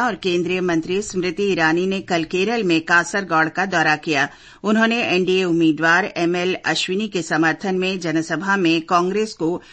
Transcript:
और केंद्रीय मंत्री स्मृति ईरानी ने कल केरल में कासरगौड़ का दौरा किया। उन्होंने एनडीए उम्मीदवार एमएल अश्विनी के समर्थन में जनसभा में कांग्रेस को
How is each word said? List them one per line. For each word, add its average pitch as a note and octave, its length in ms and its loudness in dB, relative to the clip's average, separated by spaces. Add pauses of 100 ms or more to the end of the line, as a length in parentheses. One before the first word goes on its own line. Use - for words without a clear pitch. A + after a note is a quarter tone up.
और A3 100 -2
केंद्रीय F3 460 0
मंत्री F3 400 0
स्मृति F#3 420 -4
ईरानी E3+ 440 2
ने F#3+ 140 -2
कल E3+ 220 -2
केरल G3+ 400 -2
में E3 180 2
कासरगौड़ E3+ 680 0
का F3+ 160 -2
दौरा E3 300 2
किया। D3 320 -2 (360)
उन्होंने A3+ 420 2
एनडीए F#3 380 2
उम्मीदवार E3 720 2
एमएल F3 360 0 (120)
अश्विनी F#3 420 -2
के F#3+ 140 -4
समर्थन D#3+ 540 0
में F#3 240 -2
जनसभा E3 580 -2
में E3 240 2
कांग्रेस F#3 520 0
को E3+ 220 -4 (180)